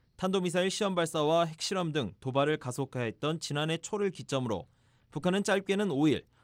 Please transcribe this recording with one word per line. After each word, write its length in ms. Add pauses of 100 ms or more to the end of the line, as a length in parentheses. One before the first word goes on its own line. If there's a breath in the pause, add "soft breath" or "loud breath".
(160)
탄도미사일 540
시험 240
발사와 500
핵실험 480
등 280
도발을 360
가속화했던 840
지난해 360
초를 340
기점으로 560 (440)
북한은 340
짧게는 460
오 180
일, 160 (200)